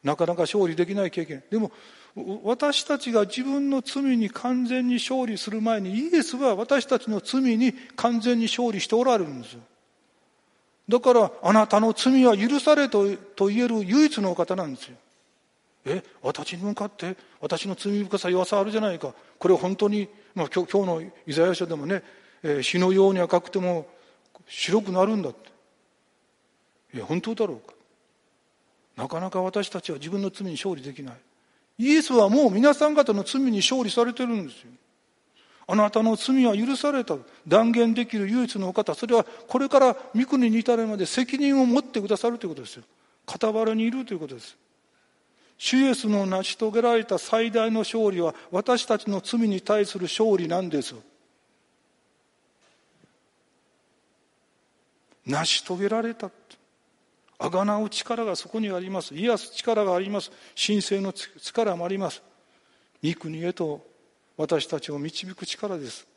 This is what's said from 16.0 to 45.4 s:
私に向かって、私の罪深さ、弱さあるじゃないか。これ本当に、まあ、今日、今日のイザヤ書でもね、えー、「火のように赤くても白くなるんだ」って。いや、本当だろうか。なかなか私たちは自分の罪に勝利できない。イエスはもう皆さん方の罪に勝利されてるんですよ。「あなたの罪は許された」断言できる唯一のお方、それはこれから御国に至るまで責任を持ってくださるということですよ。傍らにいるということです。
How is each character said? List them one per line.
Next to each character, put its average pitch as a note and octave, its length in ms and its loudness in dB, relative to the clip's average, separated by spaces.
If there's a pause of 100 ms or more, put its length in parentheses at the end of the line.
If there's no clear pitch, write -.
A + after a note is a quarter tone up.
私 D3 340 -6
に E3+ 60 -10
向 G#3 140 -4
か G#3 100 -4
っ G#3 60 -8
て、 - 260 -8 (240)
私 D#3 260 -4
の F#3+ 60 -4
罪 G3+ 300 -2
深 F#3+ 160 -4
さ、 F3+ 100 -2
弱 F3+ 160 2
さ G3+ 140 0
あ G3 40 2
る G#3+ 60 -2
じ G#3+ 80 -2
ゃ G#3+ 40 0
な G3+ 120 -2
い D#3+ 60 -8
か。 C3+ 160 -8 (240)
こ - 80 0
れ F#3 80 8
本 F#3+ 200 -2
当 G#3 140 0
に、 G#3 180 -2 (280)
ま F3 80 -2
あ、 - 100 -4
今 F3+ 120 0
日、 - 60 -12
今 G3 140 2
日 E3 200 -4
の - 60 -18 (140)
イ D3+ 80 -8
ザ E3 140 4
ヤ F3+ 80 2
書 F3 100 -4
で E3 80 -6
も D3 140 -6
ね、 F#3 160 -4 (400)
え D3 140 -2
ー、 C3 40 -4
「火 F3 160 -2
の F#3 160 4
よ F#3+ 160 6
う G3 60 2
に F3+ 40 0
赤 F3 220 2
く - 80 -18
て - 80 -6
も F3+ 300 -2 (600)
白 G#3 360 0
く F#3+ 80 -6
な F#3 120 2
る G#3+ 140 0
ん F#3+ 60 -4
だ」 C#3 80 -4
っ - 20 -16
て。 - 220 -20 (1400)
い - 20 -10
や、 G#2 80 -10
本 E3+ 140 -4
当 A3+ 160 -6
だ A3 100 0
ろ D#3 100 -6
う - 120 -20
か。 - 60 -20 (1200)
な C3+ 140 -10
か E3 100 -8
な F#3 100 -6
か F#3 120 -4
私 F#3 280 -4
た F3+ 120 -8
ち - 100 -10
は C#3+ 60 -6
自 D3 120 -12
分 G3 120 -4
の G3 80 -4
罪 G3 180 -10
に E3 60 -6
勝 F#3 220 -6
利 C3+ 60 -14
で C3+ 120 -14
き C#3 100 -14
な B2+ 80 -14
い。 A#2 40 -20 (640)
イ B3+ 140 2
エ D#4 100 8
ス - 120 -2
は G#3 160 8
も C4+ 180 6
う G3 40 6
皆 B3+ 220 6
さ D4+ 140 2
ん D4+ 80 2
方 C#4+ 160 4
の G3+ 120 0
罪 C4+ 180 -2
に A#3 160 2
勝 B3 260 2
利 G3+ 80 -2
さ A#3 140 4
れ A#3+ 80 -4
て B3+ 120 -4
る A#3+ 40 -4
ん G3+ 180 -4
で A#2+ 60 -16
す - 80 -20
よ。 A#2+ 100 -20 (960)
「あ F#3+ 80 0
な G#3 160 4
た A3 100 2
の A3 140 4
罪 C4 300 4
は G#3+ 100 4
許 A#3+ 220 -2
さ D4 160 0
れ B3+ 100 0
た」 D3+ 140 -4 (280)
断 A3 280 6
言 A#3 200 4
で A#3 120 0
き A#3 120 -6
る G3 120 -2
唯 A#3+ 160 0
一 A3+ 140 -8
の F#3 100 -4
お F#3 40 -8
方、 F#3+ 220 -2
そ - 100 -8
れ A#3 80 0
は A3+ 120 4
こ - 340 -6
れ C#4 80 0
か C#4 120 4
ら B3+ 180 4 (180)
御 B3 100 2
国 B3+ 240 2
に A3+ 100 2
至 A#3+ 140 2
る A3+ 140 0
ま G#3+ 80 -4
で F#3+ 100 -2
責 C4 320 -2
任 C#4 220 2
を C4 60 4
持 B3 140 4
っ D4 40 -2
て - 160 -6
く G3+ 80 -6
だ G3+ 80 2
さ A#3 140 -2
る A#3 100 -6
と A3 60 -10
い - 20 -6
う E3 40 -6
こ D3 40 -10
と C3+ 60 -14
で A2 80 -14
す - 60 -18
よ。 A#2 80 -20 (440)
傍 A3 380 -2
ら A3 80 0
に A3 100 0
い A#3 80 0
る C4 140 -6
と G#3+ 80 -10
い - 20 -6
う D#3+ 40 -8
こ D3+ 100 -10
と C3 60 -14
で A2+ 60 -18
す。 - 140 -20 (1040)